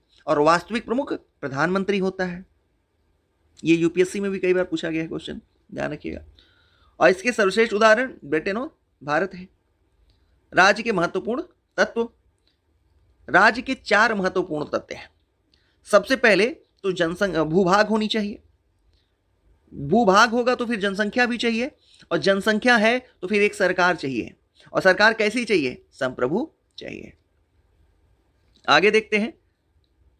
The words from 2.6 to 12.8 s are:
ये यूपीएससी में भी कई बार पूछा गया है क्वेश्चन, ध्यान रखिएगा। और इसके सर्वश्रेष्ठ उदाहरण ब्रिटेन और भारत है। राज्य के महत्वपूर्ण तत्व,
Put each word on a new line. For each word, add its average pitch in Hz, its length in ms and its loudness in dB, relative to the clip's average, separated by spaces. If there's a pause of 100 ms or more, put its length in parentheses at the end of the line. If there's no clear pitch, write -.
ये 165 120 4
यूपीएससी 175 440 0
में 196 120 -4
भी 190 80 -6
कई 185 140 0
बार 180 100 0
पूछा 165 260 -6
गया 160 120 -6
है 160 60 -8
क्वेश्चन, 156 340 -12 (320)
ध्यान 139 180 -8
रखिएगा। - 320 -12 (760)
और 156 100 6
इसके 190 220 0
सर्वश्रेष्ठ 220 420 0
उदाहरण 220 400 4 (120)
ब्रिटेन 165 320 -4
और 277 200 -10 (260)
भारत 156 300 -2
है। 185 140 -18 (1080)
राज्य 196 300 4
के 233 80 -2
महत्वपूर्ण 185 520 -4 (340)
तत्व, 226 320 -2 (1160)